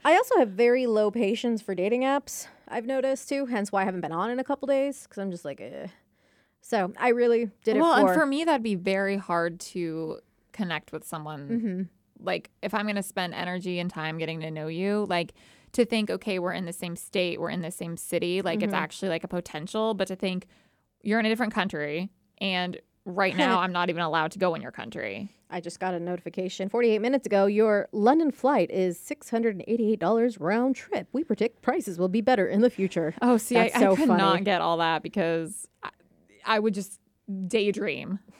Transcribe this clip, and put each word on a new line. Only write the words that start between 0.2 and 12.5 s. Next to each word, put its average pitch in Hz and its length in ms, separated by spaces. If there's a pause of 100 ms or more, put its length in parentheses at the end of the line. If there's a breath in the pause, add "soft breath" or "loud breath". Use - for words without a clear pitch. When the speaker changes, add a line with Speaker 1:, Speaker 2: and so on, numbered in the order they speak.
Speaker 1:
have 240 100
very 240 360
low 214 240
patience 226 520
for 196 120
dating 208 280
apps, 277 460 (200 loud breath)
I've 233 180
noticed, 262 440
too, 277 160
hence 214 260
why 196 120
I - 20
haven't 185 160
been 160 100
on 180 200
in 247 80
a 262 40
couple 269 240
days, 269 400
'cause - 120
I'm 196 120
just 175 140
like, 143 160
"Eh." 139 260 (720 soft breath)
So, 190 380
I 247 120
really 240 400 (140)
did 226 140
it - 20
Speaker 2:
Well, 330 220
Speaker 1:
for - 100
Speaker 2:
and - 80
for 311 60
me, 277 180
that'd 302 180
be 220 140
very 196 400
hard 170 460
to 160 580 (320)
connect 170 400
with 156 140
someone. 151 420
Speaker 1:
Mm-hmm. 220 340 (380)
Speaker 2:
Like, 180 300 (120)